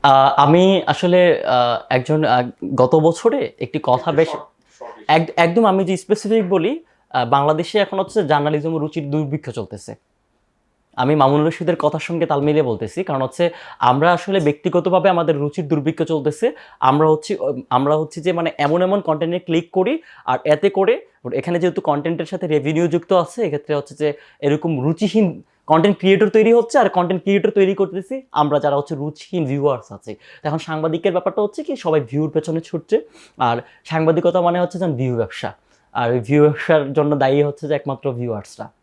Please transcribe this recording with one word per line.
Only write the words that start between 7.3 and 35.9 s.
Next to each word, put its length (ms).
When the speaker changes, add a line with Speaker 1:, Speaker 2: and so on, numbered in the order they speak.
Speaker 1:
এখন 200
হচ্ছে 240
জার্নালিজম 520
রুচির 360
দুর্ভিক্ষ 380
চলতেছে। 460
আমি 200
মামুনুর 320
রশিদের 280
কথার 240
সঙ্গে 260
তাল 160
মিলিয়ে 220
বলতেছি, 400
কারণ 180
হচ্ছে 280
আমরা 340
আসলে 260
ব্যক্তিগতভাবে 720
আমাদের 280
রুচির 300
দুর্ভিক্ষ 360
চলতেছে। 480
আমরা 280
হচ্ছে, 300
আমরা 280
হচ্ছে 240
যে, 120
মানে, 240
এমন 240
এমন 200
কনটেন্টে 380
ক্লিক 320
করি, 300
আর 180
এতে 260
করে 320
এখানে 260
যেহেতু 220
কনটেন্টের 440
সাথে 220
রেভিনিউ 400
যুক্ত 260
আছে, 300
এক্ষেত্রে 320
হচ্ছে 200
যে 180
এরকম 400
রুচিহীন 600
কনটেন্ট 300
ক্রিয়েটর 320
তৈরি 240
হচ্ছে, 260
আর 100
কনটেন্ট 340
ক্রিয়েটর 260
তৈরি 260
করতেছি 460
আমরা 280
যারা 160
হচ্ছে 200
রুচিহীন 500
ভিউয়ার্স 460
আছে। 220
তো 340
এখন 100
সাংবাদিকের 540
ব্যাপারটা 300
হচ্ছে 220
কি, 120
সবাই 260
ভিউর 280
পেছনে 320
ছুটছে, 400
আর 200
সাংবাদিকতা 560
মানে 200
হচ্ছে 180
যেন 160
ভিউ 200
ব্যবসা, 380